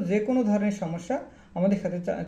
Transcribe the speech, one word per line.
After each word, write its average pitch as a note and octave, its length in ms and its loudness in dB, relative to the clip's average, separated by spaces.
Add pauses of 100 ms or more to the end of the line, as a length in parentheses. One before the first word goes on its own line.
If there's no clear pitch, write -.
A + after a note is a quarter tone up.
যে G3+ 120 2
কোনো B3+ 240 2
ধরনের G#3 280 2
সমস্যা E3+ 480 -4 (340)
আমাদের F#3+ 280 4
সাথে F3 180 -4
চা-, - 280 -4